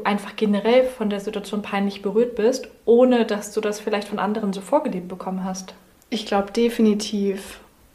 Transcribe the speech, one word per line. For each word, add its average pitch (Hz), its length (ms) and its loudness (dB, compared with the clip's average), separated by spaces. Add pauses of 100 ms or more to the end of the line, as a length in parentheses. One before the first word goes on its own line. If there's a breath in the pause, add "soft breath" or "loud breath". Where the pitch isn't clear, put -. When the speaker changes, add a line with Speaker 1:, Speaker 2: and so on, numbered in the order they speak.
Speaker 1:
einfach 208 320 -2
generell 220 480 4
von 220 240 -4
der 202 100 -4
Situation 208 420 -6
peinlich 202 400 -2
berührt 220 340 0
bist, 233 340 0 (160)
ohne 240 400 6
dass 208 280 -4
du - 60 -4
das 208 220 -2
vielleicht 208 260 -4
von 208 120 -6
anderen 208 340 -2
so 190 80 -8
vorgelebt 185 480 -2
bekommen 190 340 -6
hast? 185 300 -8 (360)
Speaker 2:
Ich 208 160 -4
glaub 202 280 0
definitiv, 208 1080 0 (360)